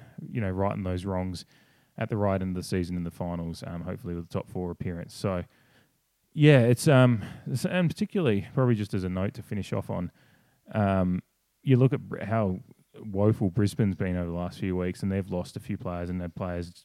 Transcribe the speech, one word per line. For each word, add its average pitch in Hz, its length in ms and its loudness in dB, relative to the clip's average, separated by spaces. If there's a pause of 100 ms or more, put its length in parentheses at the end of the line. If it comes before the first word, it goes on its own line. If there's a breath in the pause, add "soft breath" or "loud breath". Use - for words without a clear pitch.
(280 loud breath)
you 127 120 -6
know, 98 100 -2
righting 98 320 -2
those 92 220 -4
wrongs 92 400 -4 (520 soft breath)
at 113 120 -4
the 110 80 -4
right 98 260 2
end 92 140 -4
of 90 60 -4
the - 60 -10
season 90 280 -2
in 87 80 -4
the 85 60 -6
finals, 85 560 -6
um, 85 160 -8
hopefully 87 320 -8
with 85 140 -8
the - 40 -20
top - 160 -4
four 90 240 -6
appearance. - 420 -8
So, 92 300 -2 (920 soft breath)
yeah, 147 280 8
it's, 120 260 4
um, 123 340 8 (240 loud breath)
it's, 135 180 -2
and 180 240 2
particularly 139 640 0
probably 123 220 4
just 101 180 -2
as 92 120 -2
a 92 40 -2
note 92 260 -2
to 110 80 -12
finish 101 300 -6
off 104 160 -4
on, 90 220 -4 (600 soft breath)
um, 95 500 2 (400)
you 131 140 6
look 123 160 6
at 139 160 -2
Br-, - 160 -8
how 101 360 0 (400)
woeful 104 500 2
Brisbane's 101 460 0
been 90 200 -2
over 87 140 -4
the 85 60 -4
last 87 220 -6
few 92 180 -2
weeks, 90 260 -4
and 95 100 0
they've 95 180 -2
lost 90 260 -6
a 104 40 -12
few 101 160 -8
players 87 340 -6
and 90 100 -4
had 87 140 -8
players 87 500 -8